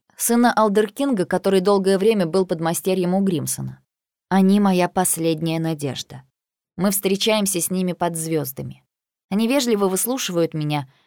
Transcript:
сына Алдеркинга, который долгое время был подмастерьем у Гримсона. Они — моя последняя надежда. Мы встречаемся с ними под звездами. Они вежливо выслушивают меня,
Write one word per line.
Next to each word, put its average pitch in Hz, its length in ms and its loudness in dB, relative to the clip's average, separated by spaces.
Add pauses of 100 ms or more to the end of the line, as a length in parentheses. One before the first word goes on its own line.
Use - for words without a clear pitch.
(160)
сына 240 360 2
Алдеркинга, 214 760 0
который 190 340 2
долгое 196 360 2
время 202 300 2
был 185 180 0
подмастерьем 175 720 -2
у 202 80 2
Гримсона. 135 580 -4 (480)
Они — 190 300 4
моя 185 300 2
последняя 165 720 -2
надежда. 147 640 -6 (520)
Мы 185 140 0
встречаемся 196 720 0
с - 100 -4
ними 185 220 -2
под 170 240 -4
звездами. 147 680 -6 (480)
Они 208 160 0
вежливо 233 400 2
выслушивают 185 680 -2
меня, 147 360 -4 (160)